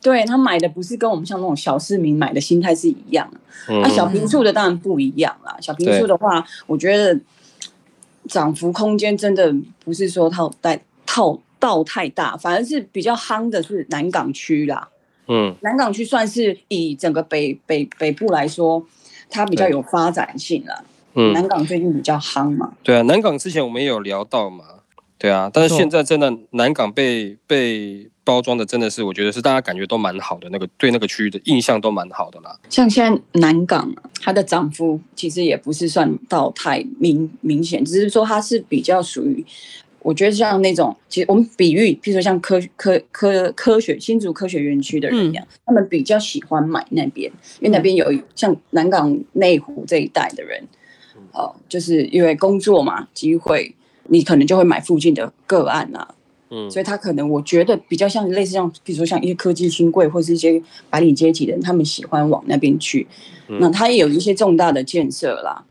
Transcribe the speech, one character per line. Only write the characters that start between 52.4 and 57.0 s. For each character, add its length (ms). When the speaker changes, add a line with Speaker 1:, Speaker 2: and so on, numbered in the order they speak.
Speaker 1:
作 220
嘛， 320
机 220
会， 400
你 160
可 120
能 100
就 120
会 60
买 180
附 180
近 140
的 180
个 220
案 280
啊。 200
Speaker 2:
嗯。 200
Speaker 1:
所 120
以 20
他 140
可 160